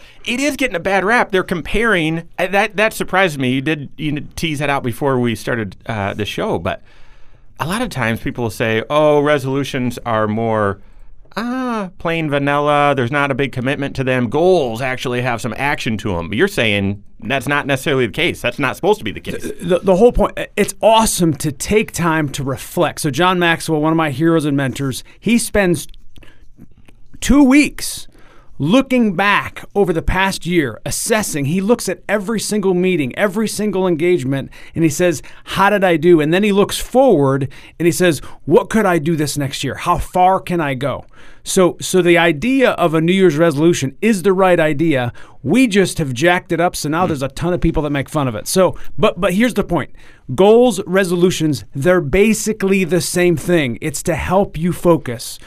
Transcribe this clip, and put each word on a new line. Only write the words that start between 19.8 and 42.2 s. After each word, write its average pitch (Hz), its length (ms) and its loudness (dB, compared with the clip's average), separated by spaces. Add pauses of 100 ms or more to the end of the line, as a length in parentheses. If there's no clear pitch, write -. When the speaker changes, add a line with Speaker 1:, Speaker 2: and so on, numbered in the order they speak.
Speaker 2:
whole 233 160 6
point, - 260 0 (160)
it's 202 260 0
awesome 214 520 4
to 151 180 -4
take 214 400 -2
time 160 380 -2
to 139 160 -8
reflect. 139 560 -4
So 156 80 -2
John 180 300 2
Maxwell, 165 420 0
one 156 100 2
of 165 60 2
my 156 140 0
heroes 160 340 2
and 143 100 0
mentors, 135 480 -4 (160)
he 233 180 0
spends 180 480 0 (1300)
two 285 240 6
weeks - 640 2 (540)
looking 226 540 2
back 196 480 0 (100)
over 185 200 2
the 160 80 -2
past 185 440 -2
year, 160 400 -2
assessing. 160 600 -2
He 175 160 -2
looks 233 260 0
at 180 220 -6
every 202 320 -2
single 196 320 0
meeting, 180 440 0
every 208 300 0
single 190 400 -2
engagement, 143 600 0 (240)
and 160 120 2
he 160 40 4
says, 170 320 0 (220)
"How 196 260 2
did 202 140 2
I 175 140 4
do?" 160 240 6
And 151 120 0
then 190 100 2
he 208 100 2
looks 196 240 2
forward 143 720 2 (280)
and 160 80 -2
he 170 60 4
says, 175 280 2 (260)
"What 160 240 2
could 214 160 2
I 175 120 2
do 160 200 0
this 147 200 -4
next 135 240 -6
year? 117 140 -6
How 175 220 -2
far 185 420 2
can 175 220 -2
I 143 120 -2
go?" 123 320 -6 (360)
So, 180 380 2
so 185 220 0
the 170 160 4
idea 190 540 2